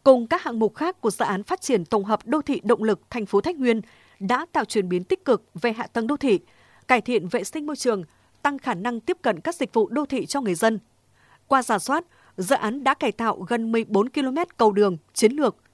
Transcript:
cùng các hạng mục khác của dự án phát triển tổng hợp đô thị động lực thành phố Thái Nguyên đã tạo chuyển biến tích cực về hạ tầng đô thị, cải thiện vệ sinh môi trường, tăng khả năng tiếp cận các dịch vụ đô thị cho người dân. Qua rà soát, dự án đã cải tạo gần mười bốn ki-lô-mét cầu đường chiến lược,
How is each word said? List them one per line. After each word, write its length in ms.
cùng 240
các 160
hạng 160
mục 160
khác 260
của 100
dự 140
án 180
phát 180
triển 240
tổng 180
hợp 240
đô 140
thị 220
động 200
lực 160
thành 160
phố 160
Thái 120
Nguyên 280
đã 320
tạo 140
chuyển 240
biến 140
tích 220
cực 180
về 200
hạ 140
tầng 200
đô 100
thị, 220
cải 140
thiện 260
vệ 160
sinh 220
môi 100
trường, 280
tăng 160
khả 160
năng 260
tiếp 220
cận 180
các 160
dịch 180
vụ 160
đô 160
thị 200
cho 160
người 140
dân. 240
Qua 160
rà 160
soát, 260
dự 180
án 280
đã 100
cải 180
tạo 280
gần 320
mười 120
bốn 260
ki-lô-mét 480
cầu 140
đường 260
chiến 180
lược, 240